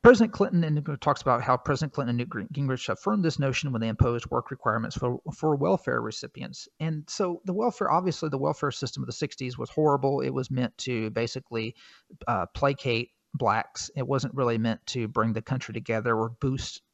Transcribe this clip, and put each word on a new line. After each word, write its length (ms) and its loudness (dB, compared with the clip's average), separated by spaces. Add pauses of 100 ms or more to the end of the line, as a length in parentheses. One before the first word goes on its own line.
President 300 10
Clinton, 320 2
and 140 2
he 200 -4
talks 240 0
about 220 2
how 140 4
President 360 -2
Clinton 180 -2
and 60 0
Newt 120 -4
Gr-, 120 -6 (120)
Gingrich 360 -2
affirmed 340 0
this 140 0
notion 340 0
when 100 -2
they 80 0
imposed 420 2
work 180 -2
requirements 480 -2
for, 220 -2 (160)
for 200 2
welfare 460 2
recipients. 680 -12 (100)
And 280 -4
so 360 -4
the 100 -4
welfare, 380 0
obviously 380 0
the 80 -2
welfare 340 0
system 320 -6
of 40 -6
the 60 -8
sixties 440 -6
was 120 -6
horrible. 520 2
It 80 -2
was 200 -4
meant 300 -2
to 320 -4
basically, 640 -4 (520)
uh, 200 0
placate 640 0 (220)
blacks. 600 0
It 120 -4
wasn't 260 0
really 240 2
meant 300 0
to 220 -4
bring 240 2
the 80 -2
country 320 -6
together 440 0
or 120 0
boost 520 -4 (120)